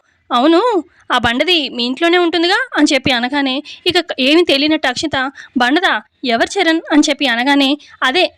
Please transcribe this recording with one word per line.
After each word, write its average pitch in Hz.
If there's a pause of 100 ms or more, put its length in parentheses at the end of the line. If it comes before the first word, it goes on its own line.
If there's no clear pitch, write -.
(320)
అవును, 330 (280)
ఆ 254
బండది 269
మీ 240
ఇంట్లోనే 339
ఉంటుందిగా?" 349 (100)
అని 294
చెప్పి 277
అనగానే, 262 (240)
ఇక 359 (240)
ఏమీ 294
తెలియనట్టు 302
అక్షిత, 269 (260)
"బండదా? 269 (240)
ఎవరు 262
చరణ్?" 330 (100)
అని 302
చెప్పి 285
అనగానే, 269 (260)
"అదే 285